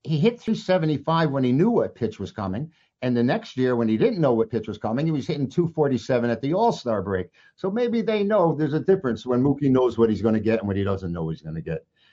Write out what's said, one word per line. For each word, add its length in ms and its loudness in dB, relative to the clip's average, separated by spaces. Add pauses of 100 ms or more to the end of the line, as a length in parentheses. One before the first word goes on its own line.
"He 160 -2
hit 220 2
three 140 -2
seventy-five 760 0
when 140 0
he 80 4
knew 180 4
what 240 0
pitch 260 -6
was 120 -8
coming. 380 -6 (320)
And 140 0
the 60 2
next 340 -2
year, 200 2
when 120 0
he 80 2
didn't 240 0
know 140 4
what 160 0
pitch 180 -4
was 80 -8
coming, 300 -4
he 60 0
was 140 -4
hitting 220 -4
two 200 0
forty-seven 600 0
at 140 -2
the 100 -2
All-Star 480 0
break. 300 -4 (260)
So 140 -4
maybe 320 0
they 200 0
know 320 2
there's 200 -2
a 60 0
difference 440 0
when 180 2
Mookie 280 2
knows 260 4
what 140 4
he's 100 -2
gonna 180 2
get 200 0
and 100 -4
when 80 -2
he 80 -2
doesn't 260 -4
know 140 -6
what 60 -4
he's 120 -10
gonna 200 -10
get." 240 -8 (260)